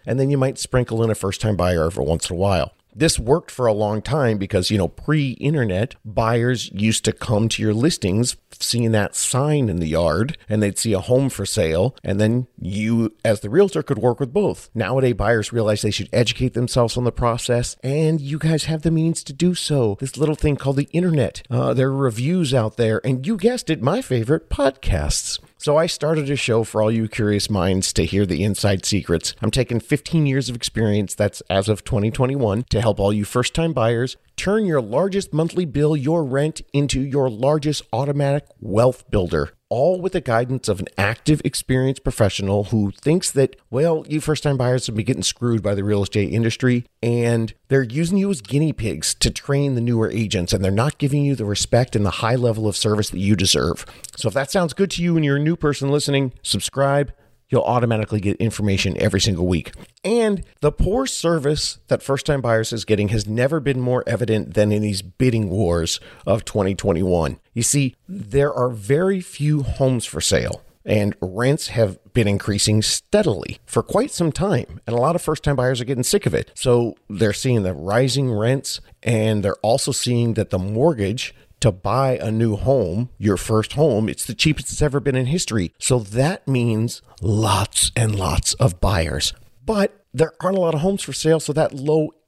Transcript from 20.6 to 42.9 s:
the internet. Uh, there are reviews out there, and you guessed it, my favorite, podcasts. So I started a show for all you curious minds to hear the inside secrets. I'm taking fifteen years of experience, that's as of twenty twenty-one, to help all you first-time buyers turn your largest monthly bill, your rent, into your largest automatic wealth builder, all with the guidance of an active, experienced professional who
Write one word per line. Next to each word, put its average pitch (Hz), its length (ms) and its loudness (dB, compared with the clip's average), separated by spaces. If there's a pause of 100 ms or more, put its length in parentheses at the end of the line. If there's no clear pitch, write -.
the 143 160 -2
internet. 160 580 0
Uh, 127 220 0
there 131 160 2
are 135 80 -2
reviews 135 560 0
out 110 240 0
there, 110 300 2
and 131 200 -2
you 214 120 -2
guessed 233 320 0
it, 160 100 -2
my 175 220 0
favorite, 123 480 -2
podcasts. - 880 -2 (180)
So 147 200 0
I 165 100 4
started 156 420 -2
a 143 60 0
show 117 300 2
for 107 180 0
all 110 80 2
you 113 160 0
curious 104 420 0
minds 95 440 2
to 87 120 0
hear 98 220 2
the 85 160 0
inside 101 420 0
secrets. 85 560 -2
I'm 113 120 -2
taking 120 260 0
fifteen 151 480 0
years 131 220 0
of 120 80 -8
experience, 104 580 -2
that's - 340 -2
as 98 200 0
of 107 160 -2
twenty 107 260 0
twenty-one, 123 600 0
to 104 100 2
help 110 180 2
all 101 140 2
you 104 120 0
first-time 160 480 -2
buyers 120 440 0 (180)
turn 208 320 0
your 156 140 2
largest 175 520 -2
monthly 165 320 0
bill, 151 320 2
your 151 280 0
rent, 139 380 -2 (100)
into 143 280 0
your 135 300 0
largest 143 520 0 (100)
automatic 139 520 0 (160)
wealth 110 480 -2
builder, 82 440 0 (160)
all 165 320 0
with 180 140 -4
the 175 60 -2
guidance 123 480 -2
of 98 120 0
an - 80 -8 (100)
active, 117 460 2
experienced 131 580 -2
professional 101 640 0
who 101 260 0